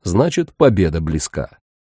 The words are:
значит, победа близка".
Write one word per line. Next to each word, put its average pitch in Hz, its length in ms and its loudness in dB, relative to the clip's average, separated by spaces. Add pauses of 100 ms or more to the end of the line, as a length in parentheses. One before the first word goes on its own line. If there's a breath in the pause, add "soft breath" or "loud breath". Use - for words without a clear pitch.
значит, 147 500 -2
победа 95 460 2
близка". 78 580 -6 (360)